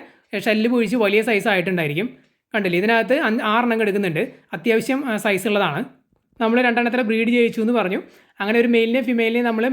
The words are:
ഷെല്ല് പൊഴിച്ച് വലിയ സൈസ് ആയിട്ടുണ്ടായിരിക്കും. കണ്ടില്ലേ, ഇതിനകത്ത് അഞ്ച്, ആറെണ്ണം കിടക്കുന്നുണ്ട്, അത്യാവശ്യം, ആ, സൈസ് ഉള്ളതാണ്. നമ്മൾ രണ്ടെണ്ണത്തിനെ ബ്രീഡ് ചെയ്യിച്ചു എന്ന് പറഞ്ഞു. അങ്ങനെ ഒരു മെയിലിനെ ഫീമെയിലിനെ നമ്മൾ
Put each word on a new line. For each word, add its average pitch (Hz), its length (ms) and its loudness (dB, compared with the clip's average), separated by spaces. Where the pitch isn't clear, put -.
ഷെല്ല് 220 300 2
പൊഴിച്ച് 233 300 0
വലിയ 214 240 2
സൈസ് 214 240 0
ആയിട്ടുണ്ടായിരിക്കും. 180 560 -2
കണ്ടില്ലേ, 190 280 0
ഇതിനകത്ത് 226 340 2
അഞ്ച്, 220 140 0
ആറെണ്ണം 233 280 0
കിടക്കുന്നുണ്ട്, 190 400 0
അത്യാവശ്യം, 226 440 0
ആ, 220 40 -2
സൈസ് 196 260 0
ഉള്ളതാണ്. 190 320 0
നമ്മൾ 226 140 2
രണ്ടെണ്ണത്തിനെ 240 420 0
ബ്രീഡ് 226 260 0
ചെയ്യിച്ചു 233 300 2
എന്ന് 240 140 0
പറഞ്ഞു. 196 200 -2
അങ്ങനെ 208 220 0
ഒരു 247 140 2
മെയിലിനെ 233 320 2
ഫീമെയിലിനെ 233 420 0
നമ്മൾ 220 240 -2